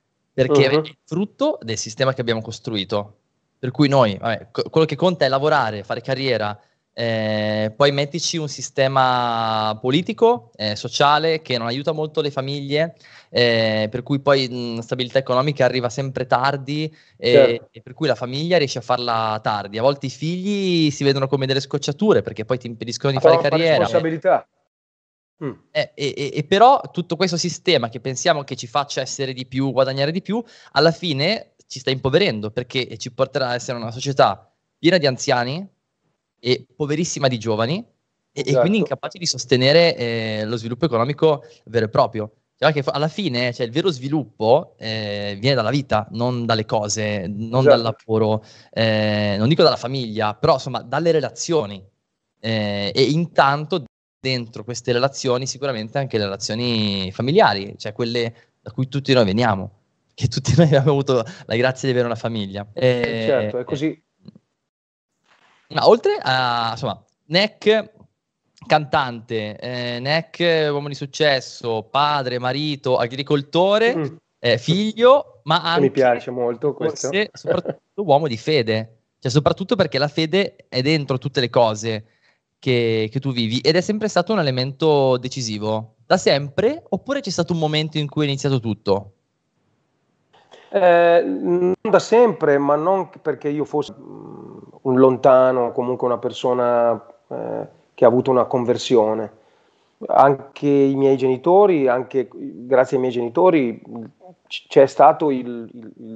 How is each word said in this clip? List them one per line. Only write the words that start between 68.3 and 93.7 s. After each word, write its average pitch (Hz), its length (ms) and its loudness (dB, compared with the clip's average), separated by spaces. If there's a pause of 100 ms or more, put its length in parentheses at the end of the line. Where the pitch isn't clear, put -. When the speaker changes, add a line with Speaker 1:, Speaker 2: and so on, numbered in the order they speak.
Speaker 1:
cantante, 120 920 -2
eh, 120 440 -8
Neck, 160 720 0
uomo 143 180 -6
di 143 60 -10
successo, 127 920 -2
padre, 139 520 -2
marito, 135 560 -2
agricoltore, 151 1000 0
Speaker 2:
Mm. 151 200 -6 (240)
Speaker 1:
eh, 117 180 2
figlio, 220 840 2
ma 160 160 0
Speaker 2:
Che - 60 -10
mi 165 80 -2
Speaker 1:
anche 139 160 2
Speaker 2:
piace 123 420 0
molto 123 420 -4
questo. 147 340 -6
Speaker 1:
forse 196 240 -2
soprattutto - 720 -6
uomo 151 220 2
di 120 100 -4
fede, 113 600 -2 (240)
cioè 135 100 -4
soprattutto 165 460 0
perché 165 220 -2
la 143 100 0
fede 165 480 -2 (120)
è 127 140 -4
dentro 139 360 0
tutte 143 200 -4
le 123 120 0
cose 110 560 0 (520)
che, 113 520 0
che 135 100 -6
tu 135 120 -4
vivi 120 280 -2
ed 165 160 2
è 180 40 4
sempre 214 280 -4
stato 190 240 0
un 208 80 0
elemento 135 800 0
decisivo, 110 760 -6 (100)
da 175 120 2
sempre, 185 720 -2
oppure 269 320 -6
c'è 233 100 -8
stato 165 220 -4
un 165 80 -2
momento 151 360 -2
in 147 120 -2
cui 151 160 -2
è 143 40 0
iniziato 135 300 -2
tutto? 101 540 -2 (1600)
Speaker 2:
Eh, 170 520 6
non 185 560 0
da 196 180 4
sempre, 170 600 4
ma 143 180 2
non 175 320 0 (140)
perché 147 260 -4
io 147 160 -2
fossi, 147 280 -4